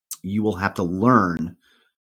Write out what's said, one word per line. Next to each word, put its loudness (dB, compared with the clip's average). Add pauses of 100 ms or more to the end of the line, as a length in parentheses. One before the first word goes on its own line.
(220)
you -2
will 0
have -2
to -4
learn 2 (580)